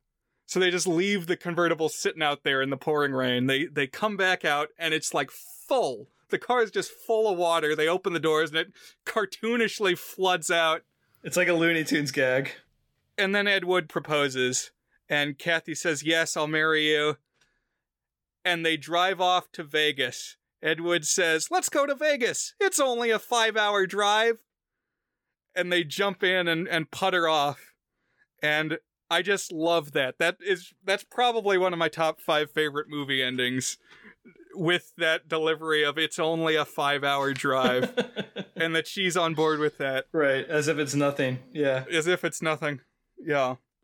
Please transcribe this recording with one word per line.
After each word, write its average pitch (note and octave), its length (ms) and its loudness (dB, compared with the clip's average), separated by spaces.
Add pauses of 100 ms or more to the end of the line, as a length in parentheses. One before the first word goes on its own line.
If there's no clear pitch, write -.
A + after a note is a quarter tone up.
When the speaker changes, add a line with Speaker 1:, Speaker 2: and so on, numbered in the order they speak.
(460)
Speaker 1:
So - 140 -2
they F3+ 100 4
just F3 180 0
leave F#3 380 0
the F3+ 100 -2
convertible E3 540 0
sitting - 320 -4
out D3 220 0
there C#3 180 2
in C3+ 80 -2
the C#3 80 -2
pouring C#3+ 360 0
rain. B2+ 340 0
They, C3+ 180 2
they C#3+ 220 -2
come G#3 280 -4
back F#3 300 0
out, D3+ 320 0
and D#3+ 160 -2
it's, D#3 200 -2
like, C#3+ 180 -2
full. D3+ 760 -4 (220)
The - 80 0
car B3 260 0
is G#3 80 -2
just F#3 200 -4
full A3 400 0
of F3 60 0
water. E3 380 2
They D#3 120 2
open F3+ 260 0
the E3 60 -2
doors, D#3 320 2
and D#3+ 80 -2
it F3+ 140 -4 (320)
cartoonishly G#3+ 920 -2
floods F3+ 520 -2
out. E3 340 2 (400)
Speaker 2:
It's E3 140 -6
like F3 100 4
a F3 60 4
Looney E3 300 2
Tunes D3 280 -2
gag. C3 400 0 (640)
Speaker 1:
And G3 180 0
then G3+ 120 0
Ed G3 160 2
Wood F3+ 260 0
proposes, C#3 840 0 (380)
and D3 300 -2
Kathy E3 340 -2
says, D3 300 -2
"Yes, E3 340 0
I'll D3+ 100 0
marry D#3 420 2
you." D3+ 280 2 (1300)
And E3+ 180 -2
they D#3+ 140 0
drive E3+ 420 -2
off F3+ 340 0
to F3 100 -10
Vegas. D3 720 -2 (260)
Ed D#3+ 160 -2
Wood E3+ 260 0
says, D#3+ 460 0
"Let's F4+ 180 0
go C#4+ 160 0
to C#4+ 100 -2
Vegas. C4+ 640 -2
It's F#4+ 200 2
only A#3+ 300 0
a G#3+ 100 2
five-hour G#3 680 2
drive." G#3 520 2 (1120)
And F3+ 180 -2
they F3 120 4
jump F#3+ 400 -2
in F#3 240 2
and, E3 200 0
and D#3+ 240 -2
putter F3+ 360 2
off. D3 460 0 (680)
And D3+ 360 0 (320)
I E3+ 120 0
just F#3+ 300 -2
love D#3+ 400 0
that. C3 260 -2
That E3+ 220 0
is, F3+ 340 -4 (120)
that's G3 180 -2
probably A3+ 540 2
one F3+ 160 2
of E3 60 -4
my D#3+ 100 2
top D#3+ 320 -2
five D3+ 300 0
favorite D3+ 360 -2
movie C#3 340 -4
endings, B2+ 560 -2 (760)
with F3 440 0
that E3 300 0
delivery D#3 560 0
of, D3 140 0
"It's D#3+ 220 -2
only D#3+ 360 2
a D3+ 80 2
five-hour C#3 720 0
drive," C3 600 0 (580)
Speaker 2:
<laughs> - 40 -20
Speaker 1:
and E3 200 -2
that D#3+ 120 -2
she's F3+ 300 -2
on E3 160 0
board D#3 260 2
with D3+ 180 -2
that. C3+ 340 -4
Speaker 2:
Right, C#3 360 0
as D3+ 200 0
if D#3 100 0
it's C#3 180 -2
nothing. C#3 440 0 (120)
Yeah. C3 400 0
Speaker 1:
As E3 160 0
if F3+ 160 2
it's D#3+ 180 -6
nothing. D#3 400 -4 (360)
Yeah. C3 380 0 (280)